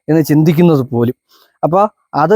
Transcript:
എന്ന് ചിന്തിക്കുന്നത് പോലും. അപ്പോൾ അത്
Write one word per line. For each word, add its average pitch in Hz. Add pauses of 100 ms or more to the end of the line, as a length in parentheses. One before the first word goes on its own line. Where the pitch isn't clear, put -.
എന്ന് 160
ചിന്തിക്കുന്നത് 156 (100)
പോലും. 120 (500)
അപ്പോൾ 180 (380)
അത് 165